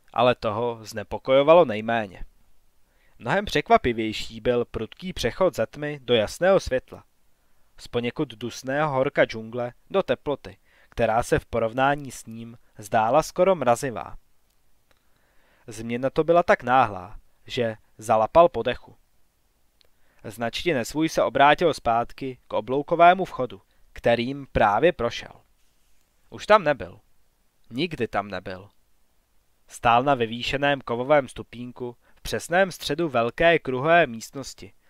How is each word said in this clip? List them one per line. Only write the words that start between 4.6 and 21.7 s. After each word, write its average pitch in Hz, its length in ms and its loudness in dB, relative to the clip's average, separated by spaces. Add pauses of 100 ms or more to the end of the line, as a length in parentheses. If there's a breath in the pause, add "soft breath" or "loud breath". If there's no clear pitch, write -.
prudký - 480 -10
přechod - 420 0
ze 113 120 -2
tmy 147 360 -10
do 120 100 0
jasného 180 460 2
světla. - 440 -6 (760)
Z - 100 -18
poněkud 120 420 -4
dusného 127 640 -6
horka 135 340 0
džungle 120 480 -8 (160)
do 180 140 0
teploty, 127 540 -6 (320 soft breath)
která 113 340 0
se 151 160 0
v - 60 -16
porovnání 131 680 -2
s - 140 -18
ním 113 320 -16 (200)
zdála 113 460 2
skoro 185 320 2
mrazivá. 123 600 -2 (1500)
Změna 117 420 -6
to 160 140 0
byla 170 200 4
tak 202 200 2
náhlá, 113 560 0 (260)
že 113 300 -4 (220)
zalapal 113 520 4
po 117 140 -6
dechu. - 320 -6 (1300)
Značně 117 500 -4
nesvůj 147 360 -2
se - 140 0
obrátil 139 500 4